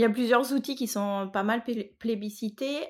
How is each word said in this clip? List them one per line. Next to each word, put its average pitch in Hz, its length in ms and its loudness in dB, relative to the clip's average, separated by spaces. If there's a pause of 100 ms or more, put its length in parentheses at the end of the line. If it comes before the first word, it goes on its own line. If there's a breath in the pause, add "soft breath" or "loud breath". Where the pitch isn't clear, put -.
Il - 20 2
y 233 40 6
a 220 40 4
plusieurs 240 420 4
outils 277 240 0
qui 262 120 -2
sont 202 440 -2
pas 196 120 0
mal 226 200 2
plé-, 226 360 -6
plébiscités. 226 800 -4 (100)